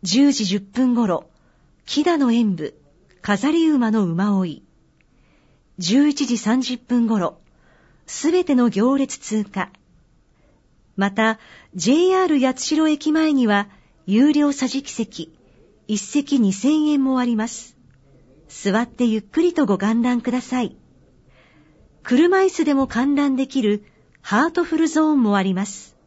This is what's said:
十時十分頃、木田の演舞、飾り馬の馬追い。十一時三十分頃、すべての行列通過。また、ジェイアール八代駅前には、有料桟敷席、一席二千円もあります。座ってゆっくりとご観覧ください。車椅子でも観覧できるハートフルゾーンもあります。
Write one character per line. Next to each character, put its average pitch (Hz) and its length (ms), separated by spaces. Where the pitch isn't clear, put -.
十 262 300
時 220 140
十 196 140
分 247 340
頃、 214 340
木 - 160
田 339 140
の 262 160
演 220 240
舞、 156 180
飾 208 300
り 330 180
馬 247 220
の 214 140
馬 190 340
追 185 80
い。 147 160
十 226 320
一 285 180
時 233 120
三 247 240
十 247 160
分 240 280
頃、 208 360
す - 260
べ 359 100
て 302 120
の 247 160
行 247 260
列 269 220
通 214 260
過。 196 260
ま 196 140
た、 220 280
ジ 190 180
ェ - 20
イ 370 80
ア 381 100
ー 359 40
ル 302 120
八 262 360
代 311 120
駅 302 240
前 311 220
に 254 120
は、 208 220
有 247 260
料 294 160
桟 277 200
敷 269 220
席、 - 400
一 214 100
席 285 420
二 196 140
千 302 340
円 285 160
も 262 140
あ 247 60
り 240 120
ま 220 120
す。 - 280
座 202 320
っ 240 80
て - 160
ゆ 220 140
っ 202 40
く - 200
り 349 100
と 302 140
ご 190 100
観 220 240
覧 240 220
く 247 80
だ 254 100
さ 254 220
い。 208 120
車 349 360
椅 381 100
子 339 160
で 294 80
も 269 140
観 269 280
覧 277 220
で 262 100
き 269 140
る 208 240
ハ 254 260
ー 330 40
ト 349 120
フ 320 140
ル 320 100
ゾ 311 220
ー 302 40
ン 269 80
も 202 140
あ 196 60
り 190 100
ま 190 140
す。 - 300